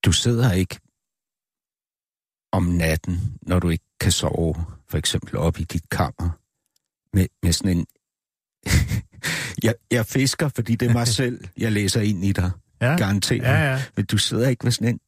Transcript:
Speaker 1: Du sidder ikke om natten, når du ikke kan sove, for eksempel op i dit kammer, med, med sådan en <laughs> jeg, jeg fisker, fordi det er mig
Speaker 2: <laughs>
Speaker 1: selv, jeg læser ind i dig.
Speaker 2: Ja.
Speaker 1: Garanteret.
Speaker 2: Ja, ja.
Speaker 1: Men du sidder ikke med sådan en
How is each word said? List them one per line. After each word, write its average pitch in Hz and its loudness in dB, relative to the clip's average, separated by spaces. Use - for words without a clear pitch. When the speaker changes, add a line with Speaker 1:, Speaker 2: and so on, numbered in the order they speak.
Speaker 1:
Du 95 4
sidder 120 2
ikke 90 0
om 92 2
natten, 85 0
når 90 0
du 87 0
ikke 82 -2
kan 87 2
sove, 82 0
for 80 -2
eksempel - -2
op 80 0
i 85 -2
dit - -6
kammer, 85 -2
med, 95 4
med 87 2
sådan 92 0
en 82 -2
<laughs> - 0
jeg, 113 4
jeg 117 0
fisker, 139 0
fordi 120 -2
det 120 0
er 123 4
mig 117 2
Speaker 2:
<laughs> - -2
Speaker 1:
selv, 120 -4
jeg 110 -2
læser 104 0
ind 101 0
i 98 2
dig. 90 0
Speaker 2:
Ja. 131 2
Speaker 1:
Garanteret. 104 0
Speaker 2:
Ja, 143 2
ja. 135 -4
Speaker 1:
Men 104 0
du 107 0
sidder 117 0
ikke 127 -2
med 120 2
sådan 113 0
en 120 -2